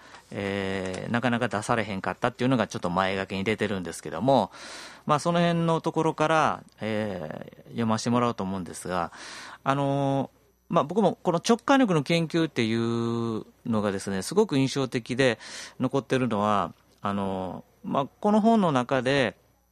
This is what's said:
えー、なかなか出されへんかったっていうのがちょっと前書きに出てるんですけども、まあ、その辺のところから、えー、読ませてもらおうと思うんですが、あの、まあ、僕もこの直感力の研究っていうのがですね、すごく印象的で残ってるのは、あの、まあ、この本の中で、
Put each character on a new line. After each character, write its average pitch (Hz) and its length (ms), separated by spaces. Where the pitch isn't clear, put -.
え 98 800
ー、 - 40
な 117 80
か 123 100
な 117 100
か 120 80
出 104 140
さ 123 120
れ 113 80
へ 98 140
ん 95 40
か 92 120
っ - 40
た 123 120
っ 120 40
て - 120
い - 20
う 131 40
の 135 60
が 107 120
ち - 80
ょ - 20
っ - 20
と 87 100
前 95 260
書 95 100
き 101 80
に 95 80
出 107 140
て 107 100
る 98 140
ん - 20
で 82 100
す - 120
け 76 60
ど 80 120
も、 123 300
ま 151 120
あ、 - 20
そ 175 140
の 170 80
辺 170 240
の 165 160
と 165 100
こ 156 140
ろ 156 100
か 156 140
ら、 151 340
え 104 840
ー、 - 60
読 117 160
ま 110 120
せ - 60
て 120 60
も 120 100
ら 120 80
お 117 40
う - 40
と 98 80
思 95 120
う 95 40
ん 87 40
で - 80
す - 140
が、 87 240
あ 135 100
の、 139 560
ま 170 140
あ、 - 20
僕 180 180
も 180 180
こ - 120
の 165 120
直 233 140
感 277 220
力 214 120
の 151 120
研 165 240
究 165 180
っ - 20
て 123 160
い 110 120
う 117 680
の 110 140
が 104 80
で 98 80
す 101 120
ね、 95 120
す - 120
ご 214 120
く 147 120
印 135 100
象 135 180
的 120 300
で 127 240
残 131 180
っ - 60
て - 120
る 127 120
の 110 100
は、 101 340
あ 101 100
の、 95 520
ま - 180
あ、 135 60
こ 208 100
の 214 100
本 226 200
の 175 100
中 131 320
で、 127 340